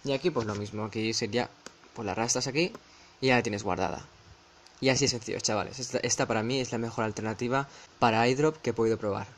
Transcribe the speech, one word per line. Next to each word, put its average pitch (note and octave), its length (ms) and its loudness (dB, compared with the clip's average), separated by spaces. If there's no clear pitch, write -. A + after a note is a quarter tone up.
Y C#3 80 -2
aquí, C#3 160 0
pues, C3 180 0
lo G#2+ 100 -4
mismo, G#2 280 -6
aquí A2 300 -2
sería, A#2 340 0
pues, A#2 100 -8
la G2 80 -2
arrastras A#2+ 360 0
aquí D#3+ 220 0
y C3 60 4
ya B2+ 80 6
la A#2+ 60 4
tienes G#2 200 -4
guardada. F2+ 420 -2
Y C3 100 4
así C3 160 4
es F#3+ 60 4
sencillo, A2+ 280 -6
chavales. G#2+ 380 -2
Esta, B2+ 200 -4
esta B2 280 0
para A2 160 0
mí B2+ 180 0
es B2 100 -4
la B2 80 -2
mejor A#2 260 -2
alternativa A2 640 -2
para A#2 300 6
iDrop D3 300 2
que - 120 -2
he A2+ 40 -4
podido A2 240 2
probar. G#2 280 -4